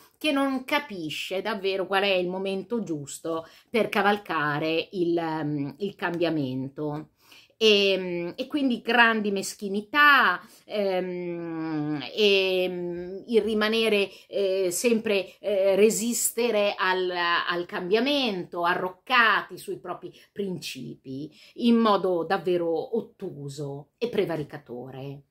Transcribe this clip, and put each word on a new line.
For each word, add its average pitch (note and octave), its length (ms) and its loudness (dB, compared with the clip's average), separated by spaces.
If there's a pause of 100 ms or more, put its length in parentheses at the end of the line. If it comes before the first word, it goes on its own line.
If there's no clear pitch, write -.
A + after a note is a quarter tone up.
(180)
che D4+ 140 0
non C4+ 320 0
capisce F#3+ 800 -4
davvero F#3+ 440 -2
qual G3 160 0
è G3+ 120 2
il F3+ 140 2
momento F#3+ 540 -4
giusto D#3+ 640 -8 (240)
per G#3 180 0
cavalcare E3 1040 0
il, E3+ 240 0
ehm, D3+ 640 -4
il G3+ 160 -6
cambiamento. D3+ 1160 -4 (480)
E, F#3 760 2
e B3+ 120 -6
quindi C4+ 340 -2
grandi A3+ 480 2
meschinità, G#3 1120 2 (240)
ehm, E3+ 1400 -2 (100)
e, F#3+ 540 4
mm, F3 500 -6 (100)
il A3+ 120 4
rimanere, G#3+ 680 2 (180)
eh, F#3+ 420 0
sempre, G#3 680 0
eh, G3 360 2
resistere G#3+ 1040 2
al, F#3 340 0
al F3 540 0
cambiamento, G3+ 1000 0
arroccati F#3 920 2
sui F3+ 220 -10
propri F3+ 340 -12 (200)
principi, D3+ 960 -10 (240)
in A#3 220 4
modo F#3+ 480 2
davvero F3 760 0
ottuso C#3+ 960 -10
e A#3 140 -4
prevaricatore. C#3+ 1200 -6